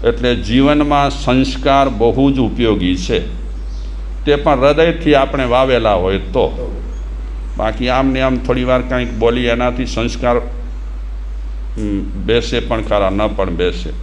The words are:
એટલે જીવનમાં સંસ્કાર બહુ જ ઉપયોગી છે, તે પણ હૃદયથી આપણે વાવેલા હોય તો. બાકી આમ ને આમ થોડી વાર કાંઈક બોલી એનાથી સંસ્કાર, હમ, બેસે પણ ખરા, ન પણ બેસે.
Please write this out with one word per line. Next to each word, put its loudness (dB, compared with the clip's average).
એટલે 2
જીવનમાં 2
સંસ્કાર 2
બહુ 2
જ 0
ઉપયોગી 2
છે, 0
તે 4
પણ 2
હૃદયથી 4
આપણે 2
વાવેલા 4
હોય 2
તો. -2
બાકી -2
આમ 2
ને 0
આમ 2
થોડી 0
વાર 2
કાંઈક -2
બોલી 2
એનાથી 0
સંસ્કાર, -2
હમ, -6
બેસે -2
પણ -2
ખરા, 2
ન 0
પણ -2
બેસે. -2